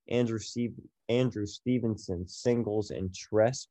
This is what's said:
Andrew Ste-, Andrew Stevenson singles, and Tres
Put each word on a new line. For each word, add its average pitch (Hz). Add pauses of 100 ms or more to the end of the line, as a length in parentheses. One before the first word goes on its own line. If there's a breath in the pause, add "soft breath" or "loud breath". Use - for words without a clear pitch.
Andrew 117
Ste-, 120 (280)
Andrew 117
Stevenson 107
singles, 110
and 92
Tres 110